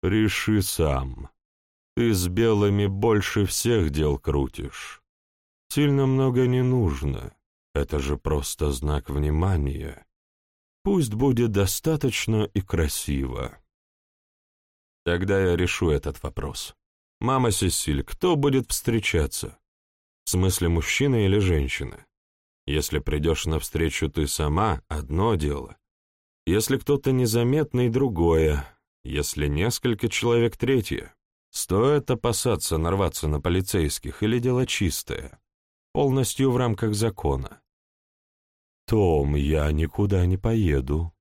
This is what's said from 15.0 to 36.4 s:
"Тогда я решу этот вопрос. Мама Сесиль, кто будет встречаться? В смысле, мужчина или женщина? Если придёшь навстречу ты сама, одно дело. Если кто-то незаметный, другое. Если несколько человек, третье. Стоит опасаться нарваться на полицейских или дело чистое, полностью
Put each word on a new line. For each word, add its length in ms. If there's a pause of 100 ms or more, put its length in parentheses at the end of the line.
"Тогда 360
я 160
решу 340
этот 320
вопрос. 520 (460)
Мама 300
Сесиль, 540
кто 320
будет 340
встречаться? 880 (680)
В 60
смысле, 380
мужчина 560
или 140
женщина? 680 (640)
Если 320
придёшь 480
навстречу 640
ты 160
сама, 640
одно 460
дело. 440 (680)
Если 300
кто-то 360
незаметный, 760
другое. 800 (380)
Если 420
несколько 640
человек, 480
третье. 580 (360)
Стоит 600
опасаться 680
нарваться 500
на 120
полицейских 800
или 160
дело 280
чистое, 760 (520)
полностью 580